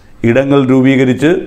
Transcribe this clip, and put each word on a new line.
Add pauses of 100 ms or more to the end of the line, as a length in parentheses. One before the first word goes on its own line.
(300)
ഇടങ്ങൾ (100)
രൂപീകരിച്ച് (140)